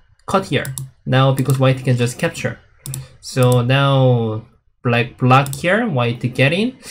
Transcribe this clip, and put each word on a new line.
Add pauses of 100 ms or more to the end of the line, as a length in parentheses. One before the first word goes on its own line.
(240)
cut
here. (320)
Now
because
white
can
just
capture. (640)
So
now (380)
black
block
here,
white
to
get
in. (140)